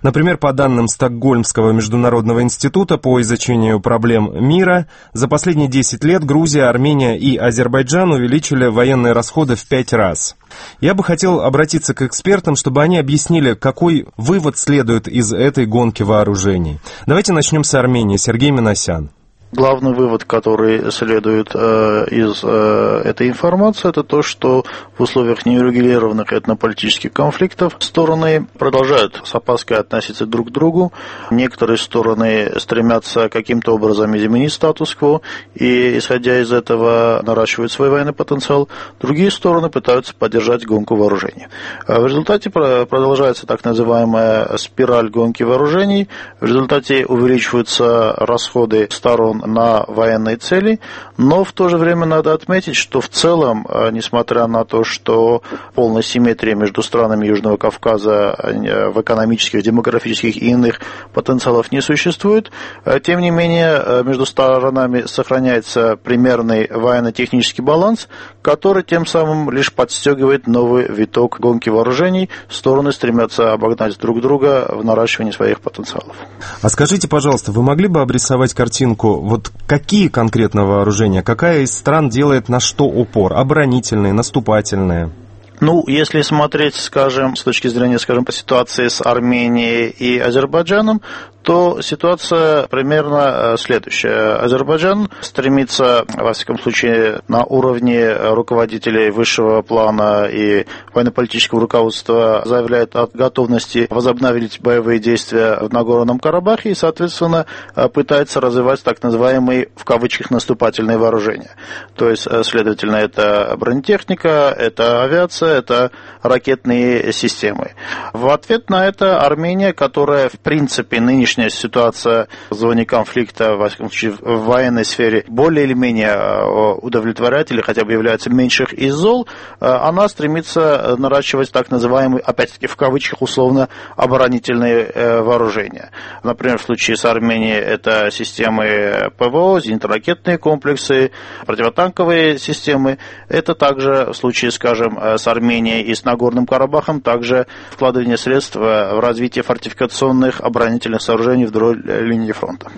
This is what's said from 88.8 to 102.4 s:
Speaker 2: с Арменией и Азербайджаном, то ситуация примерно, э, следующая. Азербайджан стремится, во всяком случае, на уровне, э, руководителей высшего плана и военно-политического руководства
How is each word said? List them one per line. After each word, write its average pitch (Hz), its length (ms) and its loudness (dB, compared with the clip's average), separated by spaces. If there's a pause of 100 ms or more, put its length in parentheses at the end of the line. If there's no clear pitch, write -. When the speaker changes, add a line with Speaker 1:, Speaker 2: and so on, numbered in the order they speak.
Speaker 2:
с - 120 -4
Арменией 120 880 0
и 123 300 -2
Азербайджаном, 165 840 0 (400)
то - 400 2
ситуация 160 840 0
примерно, 147 500 0
э, 120 400 0
следующая. 110 800 -2
Азербайджан 156 720 0 (100)
стремится, 131 880 0
во 113 240 -2
всяком 117 260 -6
случае, 113 720 0
на 117 160 0
уровне, 123 560 0
э, 110 340 2
руководителей 113 800 0
высшего 110 500 0
плана 107 640 2
и 104 420 0 (280)
военно-политического 120 640 0
руководства 113 840 0